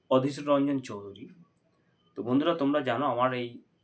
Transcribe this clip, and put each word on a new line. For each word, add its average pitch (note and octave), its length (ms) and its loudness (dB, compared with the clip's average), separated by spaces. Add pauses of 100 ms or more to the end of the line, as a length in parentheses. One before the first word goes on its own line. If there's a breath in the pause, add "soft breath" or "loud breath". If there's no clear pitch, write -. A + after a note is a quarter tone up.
(120)
অধীর C#3 380 2
রঞ্জন C#3+ 300 2
চৌধুরী। G2+ 460 -12 (920)
তো - 120 -8
বন্ধুরা, D3 340 2
তোমরা C#3+ 180 2 (100)
জানো B2 240 0
আমার B2+ 180 2 (100)
এই A#2+ 80 -6 (340)